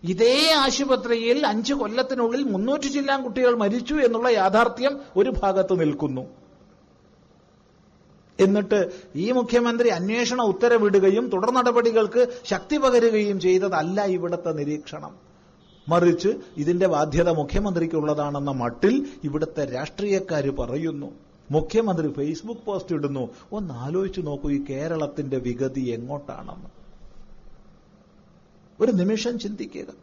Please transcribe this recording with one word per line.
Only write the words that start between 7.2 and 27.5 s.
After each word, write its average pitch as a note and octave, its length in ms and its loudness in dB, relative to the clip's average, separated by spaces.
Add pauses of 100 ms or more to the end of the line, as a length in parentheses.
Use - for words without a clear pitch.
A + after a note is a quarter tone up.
എന്നിട്ട് G3 520 2 (240)
ഈ F#3+ 160 -2
മുഖ്യമന്ത്രി A#3+ 580 2
അന്വേഷണ A#3 520 -2
ഉത്തരവിടുകയും G#3 880 4
തുടർ F#3 220 0
നടപടികൾക്ക് A#3+ 760 4 (180)
ശക്തി G#3 320 -2
പകരുകയും A3+ 600 4
ചെയ്തതല്ല F#3 680 2
ഇവിടുത്തെ F3 460 -2
നിരീക്ഷണം. D3+ 760 -8 (600)
മറിച്ച് F3 420 4 (280)
ഇതിന്റെ F3 300 2
ബാധ്യത D#3 420 2
മുഖ്യമന്ത്രിക്കുള്ളതാണെന്ന D3+ 1200 -2
മട്ടിൽ C3+ 560 0 (160)
ഇവിടുത്തെ D3+ 420 -4
രാഷ്ട്രീയക്കാര് D3+ 920 -2
പറയുന്നു. C#3+ 560 -6 (400)
മുഖ്യമന്ത്രി E3 560 0
Facebook D3+ 580 -6
പോസ്റ്റ് F#3+ 300 -4
ഇടുന്നു. C#3 340 -4 (220)
ഒന്ന് G3+ 220 -8
ആലോചിച്ച് F3+ 500 -6
നോക്കൂ, C#3+ 260 -6
ഈ C#3 160 -2
കേരളത്തിന്റെ C#3+ 720 -6
വിഗതി C3 440 -4
എങ്ങോട്ടാണെന്ന് B2 880 -10 (2000)